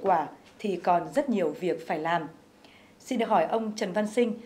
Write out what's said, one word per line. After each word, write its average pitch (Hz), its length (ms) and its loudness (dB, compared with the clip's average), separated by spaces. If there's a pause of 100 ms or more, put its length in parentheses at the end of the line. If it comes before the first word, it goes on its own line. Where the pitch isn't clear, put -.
quả 165 260 2 (320)
thì 196 160 -2
còn 175 380 0
rất 285 160 0
nhiều 175 300 0
việc 165 280 -2
phải 165 120 -2
làm. 160 280 0 (720)
Xin 247 200 -4
được 220 100 0
hỏi 180 160 4
ông 220 300 -2
Trần 190 180 -4
Văn 208 140 0
Sinh, 226 260 2 (120)